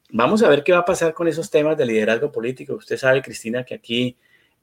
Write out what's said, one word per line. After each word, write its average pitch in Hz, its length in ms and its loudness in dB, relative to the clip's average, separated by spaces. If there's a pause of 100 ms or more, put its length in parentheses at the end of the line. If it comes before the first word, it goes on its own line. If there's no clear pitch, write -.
vamos 143 320 2
a 226 60 6
ver 143 160 4
qué - 80 2
va 175 80 6
a 175 60 2
pasar 165 280 -2
con 170 140 -4
esos 156 240 -4
temas 156 240 2
de 147 100 0
liderazgo 113 460 0
político. 123 440 -6
Usted 120 200 -8
sabe, 131 260 2
Cristina, 120 440 -8
que 113 100 -12
aquí 120 400 -4 (480)